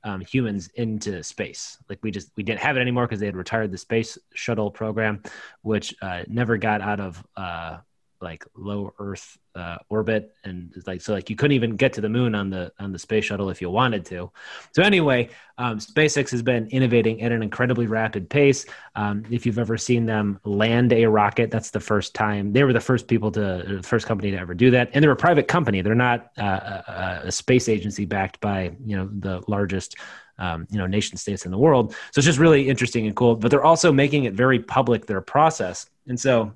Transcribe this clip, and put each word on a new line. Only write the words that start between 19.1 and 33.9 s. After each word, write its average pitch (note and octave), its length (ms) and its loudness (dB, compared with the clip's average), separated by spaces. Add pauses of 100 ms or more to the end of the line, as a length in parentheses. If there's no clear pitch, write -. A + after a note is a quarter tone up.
if A#2+ 140 -4
you've A2+ 140 0
ever A2+ 180 -2
seen A#2 300 0
them G#2 380 -2
land A#2 500 4
a A#2 100 6
rocket, G#2+ 460 2
that's A2 200 -4
the G#2 100 -4
first - 340 -2
time. G#2 400 -2
They C3+ 100 6
were C3 80 4
the A#2 80 2
first B2 260 0
people G#2+ 260 0
to, G2 340 -2
the F#2+ 160 -6
first A2 240 0
company G2+ 240 -2
to G2 80 -4
ever F2 160 -8
do B2 160 6
that, A#2+ 240 4
and C#3+ 80 4
they're D3+ 80 6
a B2+ 60 4
private E3+ 300 4
company. A#2 360 0
They're G#2 120 2
not, A#2+ 440 0
uh, A#2 60 -6
a, F#2+ 800 -6
a F#2 80 -6
space - 360 2
agency G#2 380 -2
backed F#2+ 340 -4
by, F#2+ 320 -2 (100)
you G#2+ 140 -6
know, F#2+ 160 -4
the F#2+ 340 -6
largest, G2 500 -4 (420)
um, E2+ 320 -6
you G#2 80 -4
know, F#2 80 -2
nation G#2 320 -2
states - 260 -8
in F2+ 60 -8
the F#2 80 -4
world. C3 360 4 (180)
So - 80 2
it's C3+ 60 4
just D#3 120 4
really C#3 280 8
interesting A#2+ 400 0
and G#2 80 -2
cool. A#2+ 220 4
But A2 140 2
they're C#3 140 4
also E3 280 6